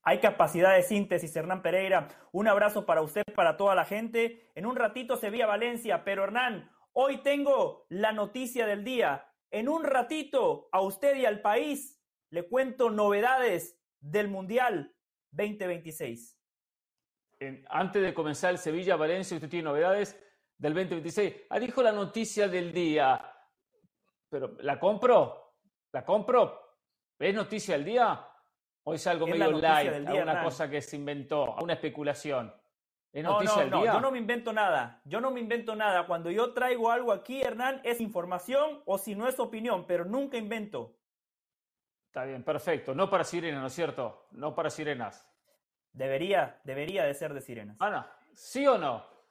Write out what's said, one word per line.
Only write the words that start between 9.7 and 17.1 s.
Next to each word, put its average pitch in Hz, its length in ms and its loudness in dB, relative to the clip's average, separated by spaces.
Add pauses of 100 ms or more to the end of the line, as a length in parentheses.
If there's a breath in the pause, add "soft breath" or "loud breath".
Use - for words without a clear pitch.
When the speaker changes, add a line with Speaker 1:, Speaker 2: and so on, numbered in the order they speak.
Speaker 1:
ratito, 262 880 0
a 190 80 2
usted 226 380 2
y 254 80 2
al 208 160 0
país, 277 600 0 (280)
le 175 180 -6
cuento 254 420 0
novedades 208 880 2 (220)
del 202 300 -2
Mundial 196 680 -2 (360)
veinte 208 360 -4
veintiséis. 156 720 -10 (1000)